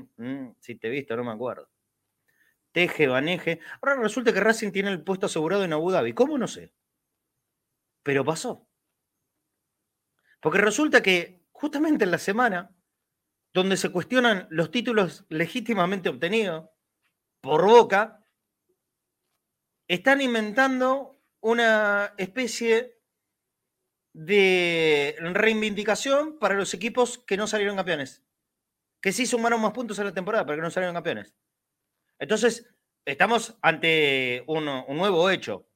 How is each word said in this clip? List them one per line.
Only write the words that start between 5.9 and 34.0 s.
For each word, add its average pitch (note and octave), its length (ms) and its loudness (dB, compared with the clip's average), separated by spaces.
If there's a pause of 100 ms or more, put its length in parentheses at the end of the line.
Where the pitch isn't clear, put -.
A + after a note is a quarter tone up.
Dhabi. A#2+ 220 0
¿Cómo? C#4 240 0
No G#3+ 100 -2
sé. - 260 -16 (1300)
Pero C#3 220 0
pasó. F#3 420 -6 (1700)
Porque D#3+ 160 0
resulta A3+ 440 4
que F3+ 500 0
justamente D4 520 -2
en F#3 80 2
la E3 60 2
semana G3+ 580 -2 (760)
donde F#3 260 0
se E3+ 120 -4
cuestionan A3 600 0
los D#3+ 180 -2
títulos G#3+ 580 -2
legítimamente F#3 800 -2
obtenidos E3+ 640 -4 (720)
por D#3 240 2
Boca, A3 580 6 (1600)
están C4+ 340 2
inventando B3+ 960 0 (200)
una G#3+ 800 2
especie A3+ 840 -2 (1120)
de E3 1080 2
reivindicación G#3+ 1200 0
para F#3+ 160 0
los G3 220 -2
equipos A#3 420 -2
que - 200 -4
no G#3 100 -2
salieron G#3 280 -2
campeones, E3 480 -4 (800)
que F#3+ 100 0
sí A#3+ 140 -2
sumaron A#3 360 0
más G#3+ 100 0
puntos A3 260 -8
en G3+ 80 -4
la F#3+ 80 -6
temporada, G3 320 -2
pero D3 120 -4
que D#3+ 60 -6
no E3 80 -6
salieron F3+ 220 -4
campeones. D#3+ 400 -6 (840)
Entonces, A3 500 0 (340)
estamos G3+ 600 0
ante C#3+ 840 2